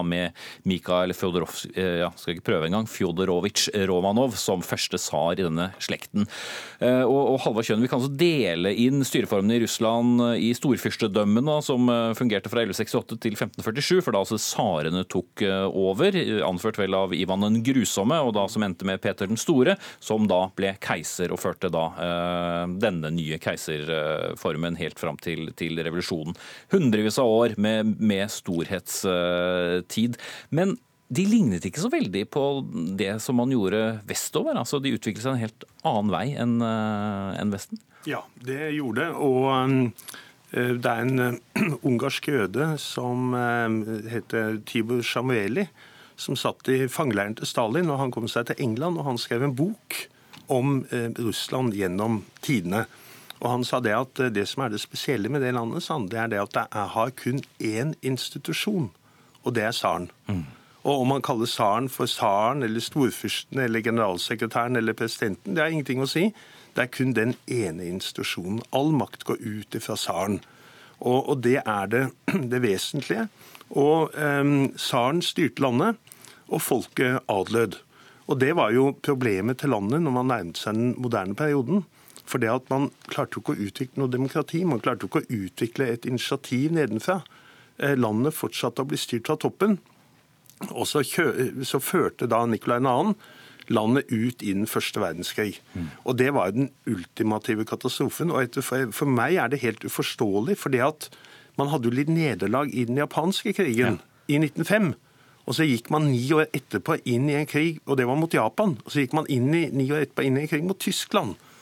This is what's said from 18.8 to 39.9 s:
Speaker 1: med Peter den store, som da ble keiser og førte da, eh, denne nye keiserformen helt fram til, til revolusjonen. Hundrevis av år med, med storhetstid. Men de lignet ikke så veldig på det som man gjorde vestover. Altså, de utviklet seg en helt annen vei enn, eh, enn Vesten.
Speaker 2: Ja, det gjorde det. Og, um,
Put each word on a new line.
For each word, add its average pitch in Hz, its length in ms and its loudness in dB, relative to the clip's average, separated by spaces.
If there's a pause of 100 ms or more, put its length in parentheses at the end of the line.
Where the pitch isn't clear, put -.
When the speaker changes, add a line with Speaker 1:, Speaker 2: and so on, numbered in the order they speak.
Speaker 1:
med 95 100 0
Peter 98 320 -2
den 110 140 -2
store, 131 340 4 (220)
som 107 320 0
da 92 160 4 (100)
ble 95 240 -2
keiser 87 560 -4
og 90 80 -4
førte 90 300 -4
da, 82 140 0 (100)
eh, 87 800 -2
denne 90 320 0
nye 78 320 -4
keiserformen 80 1400 -4
helt 80 240 -8
fram 78 160 -6
til, 80 360 -8
til 82 280 -6
revolusjonen. 82 540 -4 (320)
Hundrevis 110 500 2
av 135 80 4
år 113 320 4
med, 107 400 2
med 98 320 2
storhetstid. 90 1900 0 (300)
Men 180 280 0 (340)
de 170 160 0
lignet 180 400 4
ikke 101 160 -6
så 220 100 -2
veldig 107 380 0
på 143 140 0 (520)
det 98 240 -2
som 127 180 0
man 123 160 2
gjorde 104 280 2 (240)
vestover. 240 520 -2
Altså, 139 240 -2
de 135 120 -2
utviklet 107 300 -4
seg 135 120 0
en 117 80 0
helt - 220 -8 (140)
annen 160 320 0
vei 90 200 0
enn, 117 300 0
eh, 107 800 -2
enn 101 140 0
Vesten. - 280 -10 (240)
Speaker 2:
Ja, 147 180 -6 (120)
det 139 380 -6
gjorde 139 300 -2
det. 170 80 -2
Og, 135 380 2
um, 131 440 4 (540)